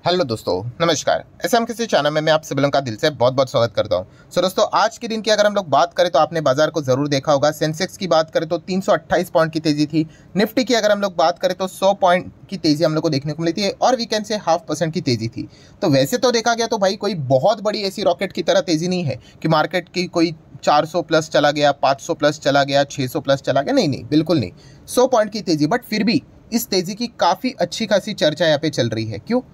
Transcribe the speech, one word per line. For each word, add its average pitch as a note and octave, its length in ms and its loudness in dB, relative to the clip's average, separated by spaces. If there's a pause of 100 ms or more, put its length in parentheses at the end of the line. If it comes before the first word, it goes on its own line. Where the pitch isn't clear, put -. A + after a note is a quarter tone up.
हेलो F3+ 180 0
दोस्तों, A2+ 300 -4 (280)
नमस्कार। D#3 420 -2 (220)
एसएम A#3 200 2
कृषि A#3 200 -6
चैनल D3 260 0
में D#3 100 0
मैं D#3 120 0
आप D#3 100 0
सभी C#3 180 -4
लोगों C#3 100 0
का C#3 80 2
दिल B2+ 160 -6
से D#3 140 0
बहुत-बहुत B2+ 420 0
स्वागत A#2 240 0
करता G#2 200 -2
हूं। F#2 80 -2 (280)
So F3 100 -2
दोस्तों, F#3 320 0
आज F#3+ 240 0
के A#3+ 100 -10
दिन A3 140 -4
की G#3+ 100 0
अगर G#3 140 4
हम G#3 100 2
लोग F#3+ 140 -2
बात D3+ 240 2
करें F3 180 2
तो F3 80 4
आपने D#3+ 220 0
बाजार C#3+ 280 2
को D#3+ 120 -4
जरूर C3+ 260 0
देखा C#3+ 240 0
होगा। D3 200 2
Sensex D#3 460 -4
की F#3+ 100 -6
बात D#3+ 240 2
करें E3 180 -2
तो F3 80 -2
तीन F#3 240 -4
सौ G#3 100 0
अट्ठाईस F3 380 0
पॉइंट D#3+ 240 0
की E3 60 -2
तेजी D3+ 260 0
थी। D#3 200 -2 (320)
निफ्टी A3 260 0
की B3+ 100 0
अगर G#3+ 180 2
हम G3+ 100 2
लोग G3 140 -4
बात E3+ 240 2
करें F#3 180 0
तो F#3+ 100 -4
सौ F#3+ 260 0
पॉइंट F#3 380 2 (180)
की G3 80 -8
तेजी D#3 260 2
हम D#3 100 2
लोग D#3 100 -2
को E3 60 2
देखने D3 240 -4
को D#3+ 100 -6
मिली E3 100 0
थी G3 180 -2
और - 240 0
we A#3 120 -8
can G#3+ 200 -4
say G#3+ 140 -4
हाफ - 280 -2
परसेंट D#3 240 -4
की F3+ 80 -2
तेजी A2+ 260 -2
थी। - 200 -10 (340)
तो F#3+ 80 2
वैसे C3+ 280 2
तो B3 140 2
देखा A#3 220 0
गया A3+ 140 -2
तो A3+ 100 -2
भाई G3 200 0
कोई G#3 180 -4 (160)
बहुत F#3+ 300 2
बड़ी G#3+ 200 -2
ऐसी G3 220 -6
रॉकेट F#3 300 0
की F3 100 -6
तरह F#3 180 2
तेजी E3+ 260 -2
नहीं F3+ 160 -2
है C3 160 -4 (220)
कि D#3+ 60 -2
मार्केट E3 420 0
की F3+ 180 -4
कोई E3+ 280 0 (280)
चार D#3 220 4
सौ E3+ 160 -4
प्लस D#3+ 280 0
चला D3 220 4
गया, D3 200 2
पाँच C3+ 300 0
सौ E3+ 120 -4
प्लस D3+ 260 0
चला C#3 240 2
गया, C#3 200 2
छः C3+ 240 -4
सौ D3+ 120 -4
प्लस C#3 220 0
चला C#3 200 0
गया, F3+ 120 -2
नहीं, A#3+ 140 2
नहीं, A2+ 220 -4
बिल्कुल D#3+ 300 2
नहीं। F#2 120 -4 (360)
सौ B3+ 200 2
पॉइंट G#3+ 240 2
की A3 100 -8
तेजी, D3+ 260 0
but A#3+ 160 -2
फिर - 200 -4
भी G3 180 2 (320)
इस - 160 -2
तेजी F#3 260 -2
की A#3 120 -6 (120)
काफ़ी F#3 320 0 (100)
अच्छी F3+ 240 -4
खासी G3+ 280 -2
चर्चा D#3 320 0
यहाँ D3+ 140 2
पे D#3 100 -2
चल B2 200 -2
रही A2+ 160 -6
है। A2 140 -10
क्यों? B3 200 -2 (140)